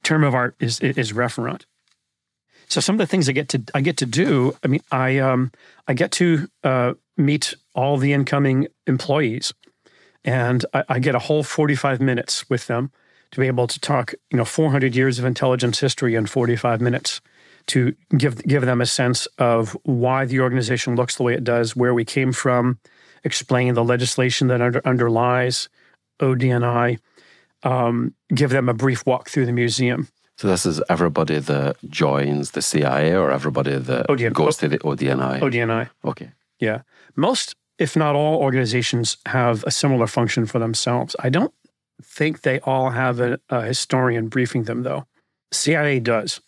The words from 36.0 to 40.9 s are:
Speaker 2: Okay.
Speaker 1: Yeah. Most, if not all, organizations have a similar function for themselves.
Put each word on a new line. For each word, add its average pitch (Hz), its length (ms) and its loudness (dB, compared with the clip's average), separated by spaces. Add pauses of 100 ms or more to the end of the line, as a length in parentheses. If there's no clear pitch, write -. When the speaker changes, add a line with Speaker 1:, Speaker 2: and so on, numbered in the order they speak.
Speaker 2:
Okay. 127 280 -8 (280)
Speaker 1:
Yeah. 113 240 -2 (340)
Most, 190 400 -2 (220)
if 160 180 -2
not 151 180 2
all, 151 260 2
organizations 123 760 0 (100)
have 120 380 0
a 135 60 -2
similar 127 360 2
function 113 400 0
for 117 140 -2
themselves. 120 580 -2